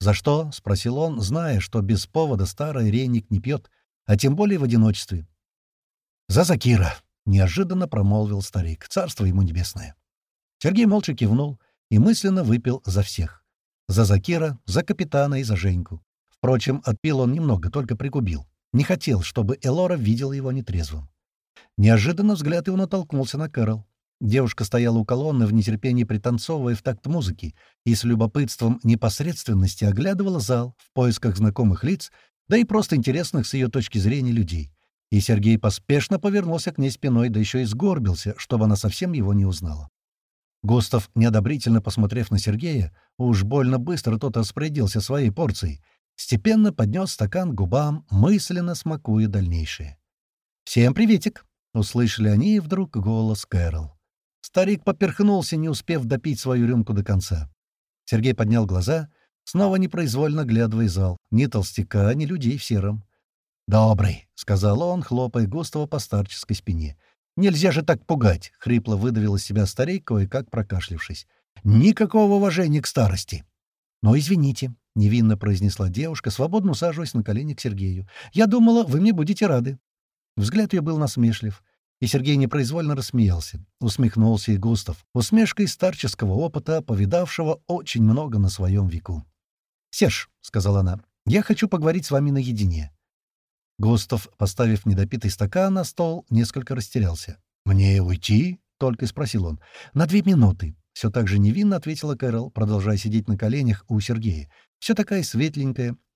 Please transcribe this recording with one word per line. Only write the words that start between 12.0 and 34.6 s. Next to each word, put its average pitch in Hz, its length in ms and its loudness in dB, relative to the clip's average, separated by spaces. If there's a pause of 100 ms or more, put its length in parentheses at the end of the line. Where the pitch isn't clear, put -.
выпил 120 420 0
за 98 180 0
всех. - 420 -6 (440)
За 101 160 2
Закира, 143 600 0
за 104 180 -2
капитана 143 540 -2
и 135 60 -4
за 110 120 -2
Женьку. 90 480 -2 (280)
Впрочем, 127 540 -2
отпил 131 360 -2
он 127 120 2
немного, 135 380 0
только 123 240 -4
пригубил. 110 540 -4 (240)
Не 135 120 2
хотел, 143 380 0
чтобы 113 400 -4
Элора 175 320 0
видела 127 380 0
его 135 180 -4
нетрезвым. 82 600 -6 (640)
Неожиданно 135 580 4
взгляд 160 320 -2
его 185 100 -2
натолкнулся 151 640 -2
на 156 100 -6
Кэрол. 110 380 -2 (340)
Девушка 120 440 0
стояла 120 340 2
у 110 60 0
колонны, 127 420 0
в 104 60 0
нетерпении 113 520 2
пританцовывая 120 720 -2
в - 60 -14
такт 123 240 -6
музыки, 101 500 -4 (280)
и 117 100 4
с 110 100 -2
любопытством 117 800 0
непосредственности 113 1000 0
оглядывала 175 540 0
зал 123 400 -2
в - 140 -20
поисках 120 440 0
знакомых 104 460 2
лиц, 170 300 -4 (360)
да 208 80 4
и 240 80 4
просто 214 300 0
интересных 135 520 0
с - 80 -8
ее 131 140 0
точки 113 300 -2
зрения 123 320 2
людей. 85 420 -2 (380)